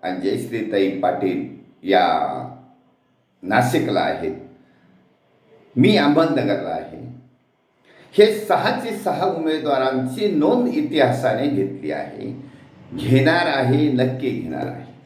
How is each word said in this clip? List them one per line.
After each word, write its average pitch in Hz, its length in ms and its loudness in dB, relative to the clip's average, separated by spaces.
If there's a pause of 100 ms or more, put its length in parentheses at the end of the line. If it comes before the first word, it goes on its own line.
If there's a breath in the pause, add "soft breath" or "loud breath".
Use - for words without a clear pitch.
आणि 90 180 -6
जयश्रीताई 104 680 -2
पाटील 95 680 -2 (260)
या 90 540 2 (1040)
नाशिकला 104 560 2
आहेत, - 360 -2 (1400 soft breath)
मी 208 220 6
अहमदनगरला 143 720 2
आहे. - 480 -10 (1000 soft breath)
हे 214 180 8
सहाचे 220 560 -2
सहा 180 340 -2
उमेदवारांची 147 1040 0
नोंद 190 360 2
इतिहासाने 131 800 0
घेतली 98 440 -4
आहे, - 520 -10 (500 loud breath)
घेणार 135 520 4
आहे, 139 460 2
नक्की 127 380 0
घेणार 80 380 -6
आहे. - 260 -14 (120)